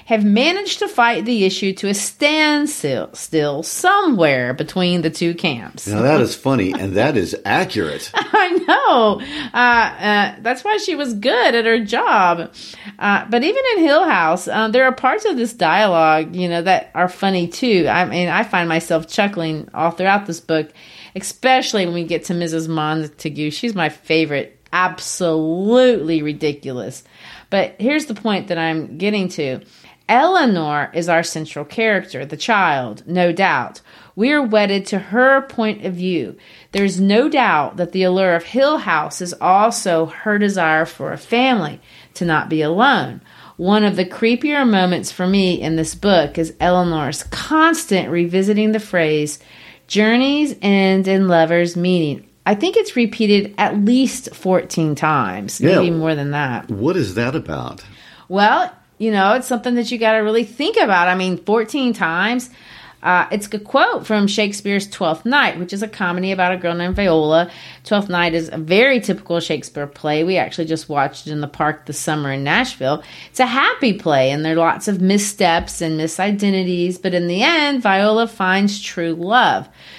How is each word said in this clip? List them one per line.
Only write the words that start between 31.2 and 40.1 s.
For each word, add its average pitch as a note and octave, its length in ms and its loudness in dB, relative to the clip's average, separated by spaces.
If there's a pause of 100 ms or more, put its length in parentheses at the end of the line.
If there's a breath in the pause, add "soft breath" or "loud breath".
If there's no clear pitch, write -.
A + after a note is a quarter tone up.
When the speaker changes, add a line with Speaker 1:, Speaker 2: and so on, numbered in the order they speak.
Speaker 1:
central D#3 420 -8
character, F#3+ 600 -2
the D3+ 120 -10
child, D3 720 0
no F3 260 2
doubt. E3 480 -2 (340 loud breath)
We're C#4 280 2
wedded G3+ 440 0
to G3+ 120 -2
her B3+ 440 2
point G#3+ 420 -4
of F#3 100 -6
view. F3 420 -4 (360 loud breath)
There's F#3+ 280 0
no G#3 280 4
doubt F#3+ 480 2
that F3 160 -4
the F#3 120 0
allure F#3 300 2
of E3+ 100 -2
Hill C#4 340 2
House D#3 420 -2
is F3+ 200 -10
also F#3 640 2
her G#3 320 -2